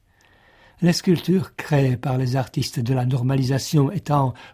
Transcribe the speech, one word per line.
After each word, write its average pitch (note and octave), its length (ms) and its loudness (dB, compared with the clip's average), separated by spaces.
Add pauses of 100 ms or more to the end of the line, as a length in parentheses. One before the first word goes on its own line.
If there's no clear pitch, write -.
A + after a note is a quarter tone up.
(800)
Les E3+ 100 4
sculptures E3+ 640 0
créées C#3 400 0
par B2+ 220 -4
les B2+ 180 -2
artistes C3+ 460 -4
de A#2+ 120 0
la B2 120 0
normalisation C3+ 840 0
étant C#3+ 440 -2 (200)